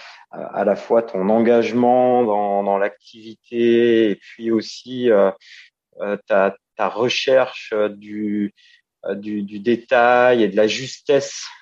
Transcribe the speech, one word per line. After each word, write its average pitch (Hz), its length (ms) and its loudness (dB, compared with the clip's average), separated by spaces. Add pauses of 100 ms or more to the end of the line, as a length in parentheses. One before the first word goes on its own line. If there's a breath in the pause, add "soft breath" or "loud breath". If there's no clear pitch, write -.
(300 loud breath)
à 85 360 -6
la 98 100 0
fois - 240 0
ton 95 300 -2
engagement 120 920 2
dans, 101 400 -2
dans 98 140 0
l'activité 113 1300 0
et 95 60 -4
puis - 340 -10
aussi, 123 600 -4
euh, 98 200 4 (720 loud breath)
euh, 101 160 -6 (100)
ta, 98 260 2 (220)
ta 104 140 -2
recherche, 131 840 -2
euh, 107 160 0
du, 104 640 -6 (540 soft breath)
euh, 98 80 -4
du, 104 300 -8
du 104 160 -12
détail 120 840 4
et 104 60 4
de 95 80 -8
la 107 100 4
justesse, 131 800 -4 (180 loud breath)